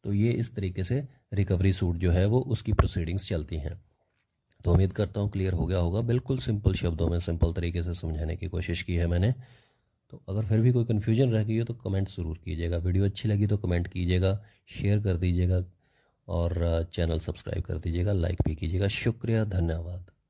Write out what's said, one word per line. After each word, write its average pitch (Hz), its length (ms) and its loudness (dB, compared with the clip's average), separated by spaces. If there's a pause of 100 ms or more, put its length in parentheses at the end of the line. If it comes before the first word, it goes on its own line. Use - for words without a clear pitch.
तो 101 80 -2
ये 107 200 2
इस 120 220 -4
तरीके 92 300 -4
से 135 240 -2 (240)
रिकवरी 92 400 4
सूट 87 240 0
जो 87 140 2
है 90 160 6
वो 120 140 4
उसकी 117 320 -4
प्रोसीडिंग्स 90 560 -2
चलती 80 280 -4
हैं। 78 280 -8 (800)
तो 87 80 4
उम्मीद 90 200 4
करता 104 280 -2
हूँ 104 100 0
क्लियर 95 220 0
हो 82 140 0
गया 92 120 0
होगा। 87 220 0
बिल्कुल 123 380 -2
सिंपल 104 360 0
शब्दों 85 340 0
में 87 120 0
सिंपल 85 320 0
तरीके 85 300 -2
से 87 120 -4
समझाने 82 420 -4
की 82 100 -8
कोशिश 87 360 -4
की 87 120 -4
है 85 120 2
मैंने। 90 280 2 (760)
तो - 180 -20
अगर 104 160 -2
फिर 110 160 2
भी 123 120 4
कोई 117 120 2
कन्फ्यूजन 113 460 2
रह 107 140 2
गई 110 140 0
हो 117 60 -2
तो 113 100 -6
कमेंट 98 340 -2
ज़रूर 85 360 -6
कीजिएगा। 82 320 -2
वीडियो 90 280 2
अच्छी 101 240 -2
लगी 104 180 2
तो 104 100 2
कमेंट 87 320 0
कीजिएगा, 92 560 2 (220)
शेयर 104 320 0
कर 98 180 0
दीजिएगा 90 480 2 (640)
और, 85 340 0
अ, 85 200 2
चैनल 82 360 0
सब्सक्राइब - 460 -6
कर 82 140 -6
दीजिएगा, 87 340 0
लाइक 85 340 0
भी 78 80 0
कीजिएगा। 90 340 -2
शुक्रिया, 113 560 -2
धन्यवाद। 87 720 -4 (140)